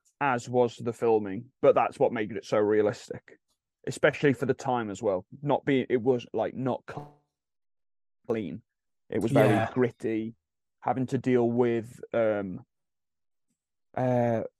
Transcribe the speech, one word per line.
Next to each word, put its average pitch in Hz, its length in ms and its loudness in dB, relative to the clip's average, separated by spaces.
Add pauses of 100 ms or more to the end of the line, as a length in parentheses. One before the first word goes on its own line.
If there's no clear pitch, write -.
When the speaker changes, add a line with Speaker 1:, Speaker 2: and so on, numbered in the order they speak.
(220)
Speaker 1:
As 127 280 -2
was 123 280 2
the 117 180 -6
filming, 110 560 0 (100)
but 139 140 6
that's 120 240 0
what 120 140 2
made 110 200 -4
it - 140 -10
so - 120 0
realistic, 107 800 0 (480)
especially 147 460 0
for 131 140 -4
the 127 80 0
time 120 360 -4
as 95 120 -12
well. 95 240 -2 (160)
Not 139 240 0
being, 135 240 2
it 127 120 2
was, 123 300 0
like, 104 220 -4
not 123 340 -4
cl-, - 320 -16 (1040)
clean. 113 360 -6 (480)
It 107 100 -2
was 110 100 -2
very 110 200 6
Speaker 2:
Yeah. 107 220 0
Speaker 1:
gritty, 113 640 -2 (460)
having 123 280 -2
to 139 100 -2
deal 120 320 2
with, 117 500 0 (140)
um, 107 500 -2 (1300)
uh, 120 500 0 (160)